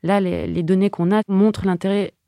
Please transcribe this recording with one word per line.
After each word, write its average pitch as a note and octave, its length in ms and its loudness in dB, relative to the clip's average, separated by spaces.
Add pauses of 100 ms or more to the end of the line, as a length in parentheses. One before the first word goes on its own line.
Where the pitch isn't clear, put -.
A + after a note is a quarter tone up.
Là, G3 160 0
les, F3 300 -2
les E3+ 160 -4
données F#3+ 260 2
qu'on F3 240 0
a G#3+ 140 4
montrent G3 360 2
l'intérêt F#3+ 500 -2 (140)